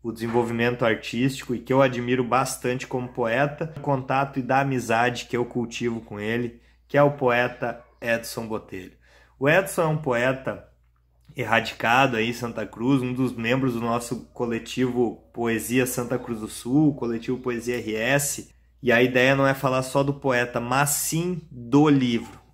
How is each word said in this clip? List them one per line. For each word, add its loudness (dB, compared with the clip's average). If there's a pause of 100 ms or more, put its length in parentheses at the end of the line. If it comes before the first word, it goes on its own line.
o -6
desenvolvimento 0
artístico -2
e -6
que -4
eu 6
admiro 2
bastante -2
como -4
poeta, -2
o -12
contato -2
e -4
da 2
amizade 0
que -4
eu 0
cultivo -4
com -12
ele, -4 (280)
que 2
é 8
o 4
poeta 0 (160)
Edson -4
Botelho. -10 (440)
O 2
Edson 2
é 2
um 0
poeta -2 (720)
erradicado 2
aí 0
em -4
Santa -8
Cruz, 0
um -4
dos -2
membros 0
do -4
nosso -4
coletivo -2 (100)
Poesia 0
Santa -4
Cruz -8
do -8
Sul, 2
coletivo -4
Poesia -4
R -4
S. 0 (340)
E 2
a 6
ideia 4
não 4
é 4
falar 0
só 0
do 0
poeta, 0
mas 2
sim -2
do 4
livro. 2 (140)